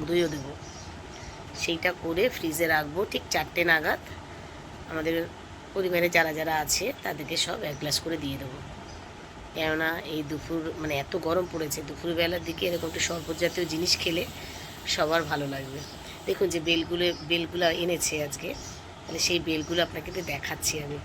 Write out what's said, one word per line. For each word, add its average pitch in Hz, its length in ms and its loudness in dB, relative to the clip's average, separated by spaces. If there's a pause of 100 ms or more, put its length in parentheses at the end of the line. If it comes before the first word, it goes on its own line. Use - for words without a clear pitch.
দইও 170 200 4
দেবো, 143 240 -4 (1120)
সেইটা 170 300 2 (120)
করে 170 260 4
ফ্রিজে 160 380 0
রাখবো। 156 440 2
ঠিক 247 180 -2
চারটে 160 340 2
নাগাদ 165 360 6 (920)
আমাদের 165 360 0 (460)
পরিবারে 175 360 4
যারা 165 240 6
যারা 160 220 2
আছে 156 380 2 (100)
তাদেরকে 156 340 -2
সব 190 260 0
এক 147 160 -2
গ্লাস 147 200 0
করে 165 180 -2
দিয়ে 143 200 -2
দেবো। 135 440 -10 (720)
কেননা 160 340 2 (100)
এই 156 240 -4
দুপুর, 151 360 -4 (180)
মানে, 156 200 -2
এত 139 200 -4
গরম 170 340 2
পড়েছে, 156 300 -2
দুপুরবেলার 170 640 0
দিকে 165 240 -4
এরকম 170 200 0
একটু 165 120 -4
শরবত 165 400 0
জাতীয় 175 260 2
জিনিস 160 320 2
খেলে 170 280 2 (640)
সবার 165 360 4
ভালো 147 240 0
লাগবে। 139 320 -6 (460)
দেখুন 196 240 4
যে 170 100 2
বেলগুলো, 165 460 2 (220)
বেলগুলো 170 380 2
এনেছে 165 580 2
আজকে, 147 260 -6 (580)
মানে, 165 120 -4
সেই 175 200 4
বেলগুলো 160 440 2
আপনাকে 165 280 -4
একটু 185 100 -4
দেখাচ্ছি 156 640 -2
আমি, 143 220 -6